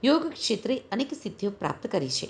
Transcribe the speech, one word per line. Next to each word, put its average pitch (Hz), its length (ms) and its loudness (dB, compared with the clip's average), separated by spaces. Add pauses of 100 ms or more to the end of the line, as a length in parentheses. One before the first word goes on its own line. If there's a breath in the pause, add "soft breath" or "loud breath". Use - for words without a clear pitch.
યોગ 320 260 6
ક્ષેત્રે 233 520 0 (100)
અનેક 269 220 -2
સિદ્ધિઓ 202 360 -4
પ્રાપ્ત 170 380 -4
કરી 143 220 0
છે. - 200 -4